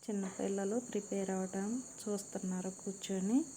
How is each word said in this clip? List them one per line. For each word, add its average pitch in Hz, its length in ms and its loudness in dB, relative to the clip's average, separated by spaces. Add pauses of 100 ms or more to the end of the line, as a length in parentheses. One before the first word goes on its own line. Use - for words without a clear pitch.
చిన్నపిల్లలు 196 720 0 (120)
ప్రిపేర్ 196 460 0
అవ్వటం 190 340 0 (320)
చూస్తున్నారు 190 680 -2 (100)
కూర్చొని. 196 580 2 (180)